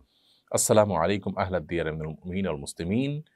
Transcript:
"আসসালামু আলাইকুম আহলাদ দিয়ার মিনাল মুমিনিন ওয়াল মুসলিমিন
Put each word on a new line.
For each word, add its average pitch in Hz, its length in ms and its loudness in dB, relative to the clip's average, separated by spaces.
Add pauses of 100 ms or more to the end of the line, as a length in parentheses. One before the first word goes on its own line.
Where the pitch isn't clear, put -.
(520)
"আসসালামু 107 440 4
আলাইকুম 95 420 0
আহলাদ 90 300 -2
দিয়ার 80 260 -2
মিনাল 78 140 -6
মুমিনিন 90 400 -6
ওয়াল 76 120 -4
মুসলিমিন 120 600 -2 (140)